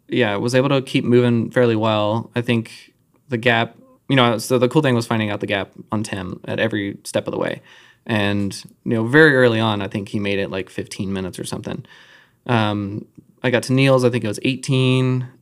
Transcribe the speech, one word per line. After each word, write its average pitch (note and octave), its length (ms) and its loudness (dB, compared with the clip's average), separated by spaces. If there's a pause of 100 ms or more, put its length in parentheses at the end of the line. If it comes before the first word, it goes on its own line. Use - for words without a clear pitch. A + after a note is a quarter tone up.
yeah, A2+ 280 0
was A#2+ 180 -2
able C3 160 4
to C3+ 120 2
keep C3 220 -2
moving A#2+ 460 4
fairly A#2 260 2
well. G#2+ 580 0
I A#2+ 60 -2
think A#2 520 -4 (360)
the B2 100 -4
gap, A#2 380 0 (320)
you C#3 80 2
know, A#2+ 220 4
so B2 200 0
the B2 100 2
cool D#3 140 2
thing C3 120 2
was A#2 120 -2
finding A2 240 -2
out G#2 100 -6
the G#2+ 60 -6
gap G2 240 -2 (200)
on G#2+ 120 -2
Tim F#2+ 420 -10
at G#2+ 140 -6
every G#2 460 -4
step - 220 -4
of - 60 -8
the - 60 -6
way. - 240 -6 (420)
And, G2+ 500 -2 (300)
you B2 100 -4
know, A2+ 120 -2
very C#3+ 300 6
early A#2 240 4
on, G#2+ 200 0
I G2 80 -6
think G#2 200 -8
he A2 100 -6
made G2+ 200 -2
it, G2 120 -4
like, F#2 180 -8
fifteen - 440 -8
minutes F#2+ 260 -8
or - 60 -8
something. - 400 -10 (600)
Um, G#2 600 -2 (380)
I B2+ 60 -2
got A2+ 140 0
to C3 80 -2
Neil's, C3 320 4
I A#2+ 60 4
think A#2 140 -2
it G#2+ 40 -4
was G#2 140 -6
eighteen, B2+ 800 0 (200)